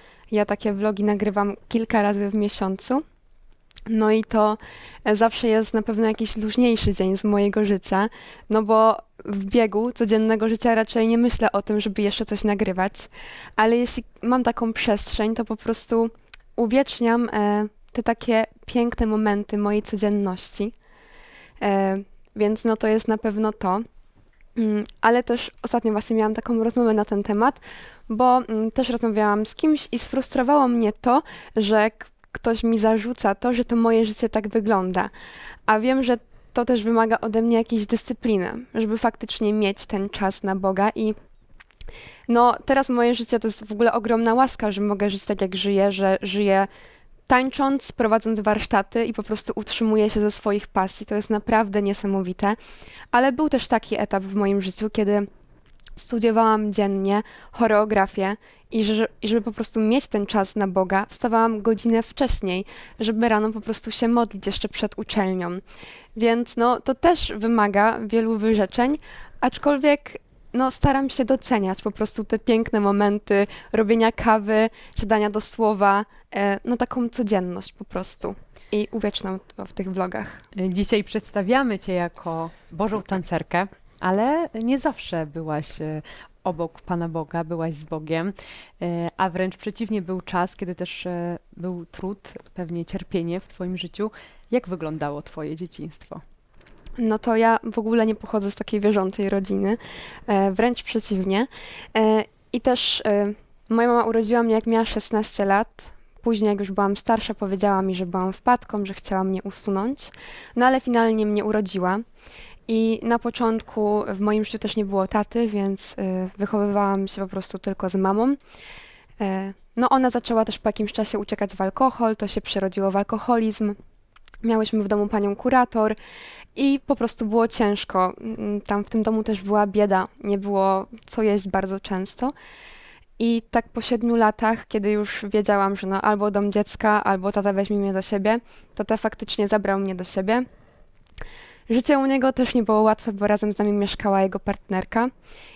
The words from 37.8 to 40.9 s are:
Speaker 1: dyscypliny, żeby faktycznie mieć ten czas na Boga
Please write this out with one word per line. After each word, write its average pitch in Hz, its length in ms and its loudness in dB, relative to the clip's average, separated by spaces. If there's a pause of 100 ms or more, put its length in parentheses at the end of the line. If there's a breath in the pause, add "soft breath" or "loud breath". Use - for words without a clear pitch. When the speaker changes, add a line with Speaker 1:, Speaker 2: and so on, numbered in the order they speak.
Speaker 1:
dyscypliny, 220 640 -2 (220)
żeby 220 240 -2
faktycznie 220 540 -2
mieć 202 340 -2
ten 202 240 -4
czas - 320 -2
na 196 140 -2
Boga 196 380 0